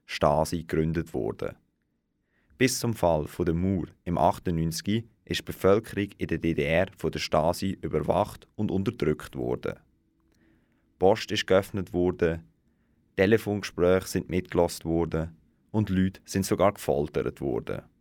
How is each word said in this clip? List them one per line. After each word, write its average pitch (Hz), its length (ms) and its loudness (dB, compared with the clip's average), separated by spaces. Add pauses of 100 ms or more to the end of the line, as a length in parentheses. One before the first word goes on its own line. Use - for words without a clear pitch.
Stasi, 80 540 0
gegründet 80 540 -2
worden. - 420 -6 (1000)
Bis - 200 2
zum 117 160 -2
Fall 82 320 2
von - 200 -4
der 82 100 2
Mauer 92 300 0 (180)
im 87 140 -2
achtundneunzig 87 880 0 (180)
ist - 160 -4
die - 60 -12
Bevölkerung 101 720 0
in 87 100 -4
der 82 100 -2
D 82 160 0
D 73 100 0
R 82 240 2 (100)
von 78 140 -2
der 76 80 -6
Stasi 85 640 0
überwacht - 720 -2
und 107 140 -2
unterdrückt 82 680 -2
worden. 60 420 -4 (600)
Die - 600 -20
Post 98 320 4
ist 104 160 -4
geöffnet 95 460 0
worden, 87 500 0 (720)
Telefongespräche 95 920 2
sind - 220 -4
mitgelost 87 540 0
worden 82 540 -2 (340)
und 104 180 0
Leute 92 360 0
sind 98 200 -2
sogar 98 280 2
gefoltert 71 680 -2
worden. 57 440 -6 (180)